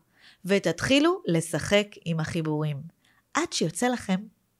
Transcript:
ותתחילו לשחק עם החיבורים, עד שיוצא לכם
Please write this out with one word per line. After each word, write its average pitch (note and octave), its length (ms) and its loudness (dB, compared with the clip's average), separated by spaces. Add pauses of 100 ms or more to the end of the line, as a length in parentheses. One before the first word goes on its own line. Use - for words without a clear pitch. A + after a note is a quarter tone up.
(440)
ותתחילו C4 800 2
לשחק F3 600 2 (180)
עם E3 160 -4
החיבורים, D#3 600 -4 (520)
עד E4 180 -2
שיוצא G#3+ 360 -2
לכם G3+ 320 -2 (400)